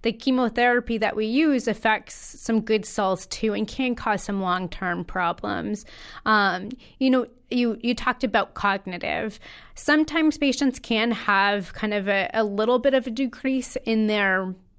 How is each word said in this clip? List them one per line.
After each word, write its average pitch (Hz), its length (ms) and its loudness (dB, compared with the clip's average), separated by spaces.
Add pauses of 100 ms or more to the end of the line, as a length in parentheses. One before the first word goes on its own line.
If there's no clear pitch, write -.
the 233 100 0
chemotherapy 240 840 2
that 214 180 0
we 214 120 0
use 269 400 2
affects 214 480 -2
some - 460 -2
good 220 220 0
cells 190 440 -2
too - 260 -2
and 208 140 -2
can 254 260 -2
cause 208 300 -2
some 196 180 -4
long-term 180 640 -2
problems. 190 800 -4 (400)
Um, 196 440 2 (300)
you 262 120 4
know, 247 160 2 (240)
you, 240 320 0
you 240 100 0
talked 247 300 -2
about 208 320 0
cognitive. 196 840 -4 (360)
Sometimes 302 640 2
patients 269 400 2
can 226 320 0
have 202 600 0
kind 214 200 -2
of 202 160 -2
a, 196 240 2
a 226 100 2
little 220 360 2
bit 262 160 2
of 262 100 2
a 247 60 -6
decrease 262 720 -4
in 220 220 2
their 190 480 0 (240)